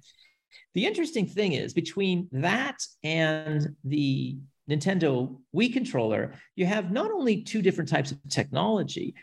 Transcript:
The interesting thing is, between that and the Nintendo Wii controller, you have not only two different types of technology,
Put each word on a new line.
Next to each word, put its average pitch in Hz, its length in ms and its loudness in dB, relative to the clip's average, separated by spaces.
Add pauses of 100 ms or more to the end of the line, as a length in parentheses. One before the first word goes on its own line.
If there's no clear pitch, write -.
(760)
The 196 120 2
interesting 330 400 0
thing 190 280 0
is, 110 200 -4
between 180 560 0
that 185 460 0 (260)
and 156 800 0
the 135 560 0 (320)
Nintendo 147 720 2 (120)
Wii 233 200 2
controller, 120 640 0 (200)
you 185 120 0
have 190 260 0
not 330 180 0
only 262 320 0
two - 180 -4
different 175 300 2
types 143 220 0
of 147 60 -10 (100)
technology, 175 960 0